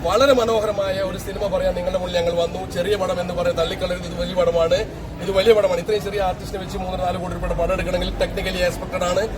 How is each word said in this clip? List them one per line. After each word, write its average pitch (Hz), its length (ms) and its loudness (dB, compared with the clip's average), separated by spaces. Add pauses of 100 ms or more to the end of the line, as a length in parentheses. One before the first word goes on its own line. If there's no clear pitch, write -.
വളരെ 233 300 6
മനോഹരമായ 214 600 2
ഒരു 190 240 -2
സിനിമ 196 300 -4
പറയാൻ 185 280 0
നിങ്ങളുടെ 180 240 -2
മുന്നിൽ 175 200 0
ഞങ്ങൾ 170 140 2 (100)
വന്നു. 185 280 -4
ചെറിയ 202 240 0
പടം 185 260 -2
എന്ന് 180 120 -4
പറയാൻ 175 240 0
തള്ളിക്കളയരുത്, 180 480 -2
ഇത് 175 160 -6
വലിയ 175 120 -4
പടമാണ്. 170 520 4 (360)
ഇത് 185 100 -4
വലിയ 196 220 6
പടമാണ്. 185 280 4
ഇത്രയും 208 220 0
ചെറിയ 202 180 -2
ആർട്ടിസ്റ്റിനെ 185 420 -4
വെച്ച് 185 140 -8
മൂന്നര, 185 220 -4
നാല് 180 180 -2
കോടി 175 160 -6
രൂപയുടെ 175 200 -4
പടം 170 200 2
എടുക്കണമെങ്കിൽ 180 360 0
technically 185 600 -2
expected 180 340 -4
ആണ്. 180 240 0 (100)